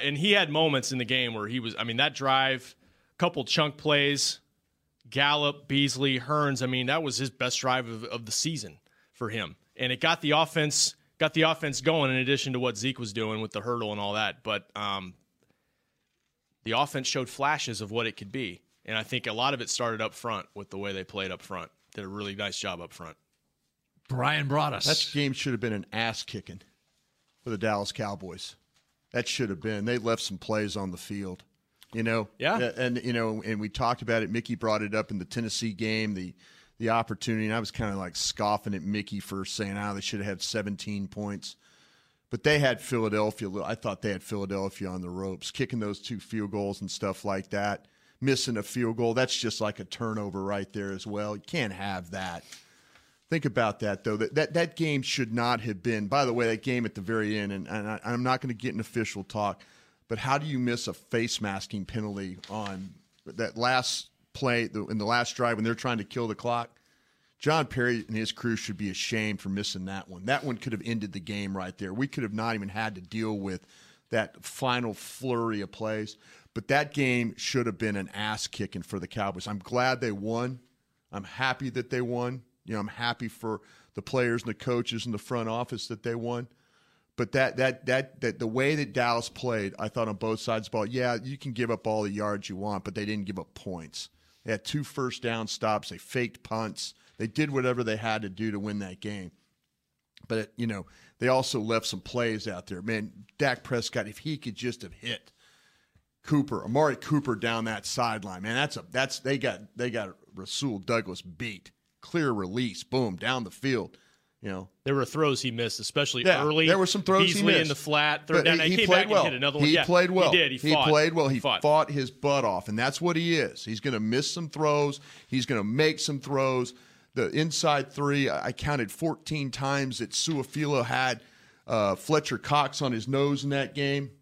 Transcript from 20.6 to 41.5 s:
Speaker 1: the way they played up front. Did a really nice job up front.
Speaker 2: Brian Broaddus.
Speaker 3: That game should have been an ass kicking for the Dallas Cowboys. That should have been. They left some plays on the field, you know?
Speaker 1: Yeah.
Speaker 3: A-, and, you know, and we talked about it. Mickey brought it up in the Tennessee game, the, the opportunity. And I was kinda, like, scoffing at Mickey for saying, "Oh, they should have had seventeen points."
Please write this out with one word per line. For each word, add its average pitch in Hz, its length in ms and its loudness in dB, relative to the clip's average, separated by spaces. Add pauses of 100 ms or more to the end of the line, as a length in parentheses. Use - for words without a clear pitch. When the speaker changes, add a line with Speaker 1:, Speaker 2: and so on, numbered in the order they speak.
Speaker 1:
the 95 80 -10
way 101 140 -4
they 95 120 -6
played 95 260 -6
up 90 120 -10
front. 87 280 -10 (240)
Did 104 100 -8
a 95 40 -10
really 101 260 -6
nice 101 240 -4
job 92 220 -4
up 85 120 -12
front. 82 240 -14 (920)
Speaker 2:
Brian 139 400 0
Broaddus. 143 360 2
Speaker 3:
That 139 280 4
game 143 200 2
should 131 200 -2
have 113 80 -2
been 117 120 0
an 101 200 -2
ass 113 300 -2
kicking - 380 -12 (840)
for 123 80 -8
the 107 80 -2
Dallas 101 340 0
Cowboys. 95 640 -8 (560)
That 120 140 -2
should 117 240 0
have 87 100 -4
been. 107 240 -2
They 120 140 2
left 113 240 0
some 92 160 -6
plays 107 380 -2
on 95 140 -4
the 87 60 -8
field, 98 460 -8 (500)
you 113 100 -2
know? 113 260 2 (100)
Speaker 1:
Yeah. 165 200 2
Speaker 3:
A-, 123 220 0
and, 123 220 0
you 123 100 -2
know, 110 320 0
and 107 160 -2
we 107 80 -4
talked 120 340 0
about 113 200 2
it. 92 80 -2
Mickey 117 240 -2
brought 107 280 2
it 104 120 -2
up 107 160 0
in 104 80 -4
the 90 60 -6
Tennessee 113 480 -2
game, 110 420 0
the, 92 200 -6 (440)
the 113 120 0
opportunity. 113 560 0
And 110 80 0
I 117 60 0
was 104 120 -4
kinda, 104 240 -2
like, 92 180 -6
scoffing 104 600 0
at 90 80 -6
Mickey 101 360 -2
for 95 260 -6
saying, 98 340 -4
"Oh, 101 160 -4
they 98 60 -6
should 101 200 -4
have 98 80 -4
had 95 140 -4
seventeen 101 640 -4
points." 101 480 -6 (720)